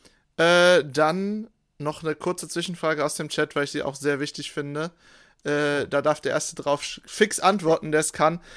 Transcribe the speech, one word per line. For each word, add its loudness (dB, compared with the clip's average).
Äh, 6
dann -2
noch -8
eine -2
kurze -6
Zwischenfrage -2
aus -4
dem -8
Chat, -2
weil 0
ich -10
sie -4
auch -6
sehr -2
wichtig -8
finde. -6
Äh, 0
da 0
darf 2
der -2
Erste -4
drauf -2
sch-, -12
fix 0
antworten, 2
der 4
es -4
kann. 2